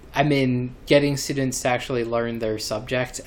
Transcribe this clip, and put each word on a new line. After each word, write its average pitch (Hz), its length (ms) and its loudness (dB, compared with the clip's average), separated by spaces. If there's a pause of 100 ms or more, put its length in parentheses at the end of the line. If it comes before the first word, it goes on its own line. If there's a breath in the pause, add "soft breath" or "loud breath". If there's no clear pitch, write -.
(140)
I - 80 2
mean, 127 520 2 (120)
getting 143 320 6
students 135 440 -2
to 135 60 0
actually 123 360 0
learn 117 340 -2
their 110 200 -2
subject 123 680 -4